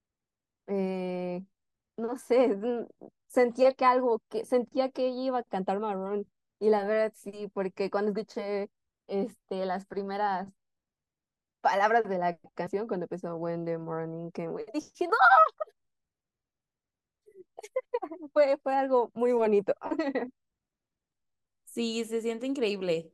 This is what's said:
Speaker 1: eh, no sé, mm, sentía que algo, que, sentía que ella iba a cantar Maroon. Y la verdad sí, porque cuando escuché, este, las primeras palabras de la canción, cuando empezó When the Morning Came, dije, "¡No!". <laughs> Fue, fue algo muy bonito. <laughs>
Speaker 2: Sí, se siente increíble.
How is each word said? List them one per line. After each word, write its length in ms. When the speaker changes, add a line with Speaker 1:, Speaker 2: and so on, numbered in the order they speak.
Speaker 1:
eh, 800
no 220
sé, 380
mm, 300
sentía 460
que 100
algo, 360
que, 140
sentía 460
que 180
ella 140
iba 180
a 40
cantar 360
Maroon. 460
Y 100
la 140
verdad 320
sí, 380
porque 360
cuando 220
escuché, 580
este, 580
las 200
primeras 640
palabras 480
de 100
la 180
canción, 340
cuando 160
empezó 320
When 280
the 140
Morning 520
Came, 420
dije, 360
"¡No!". 40
<laughs> 1040
Fue, 300
fue 120
algo 400
muy 180
bonito. 480
<laughs> 520
Speaker 2:
Sí, 420
se 160
siente 240
increíble. 680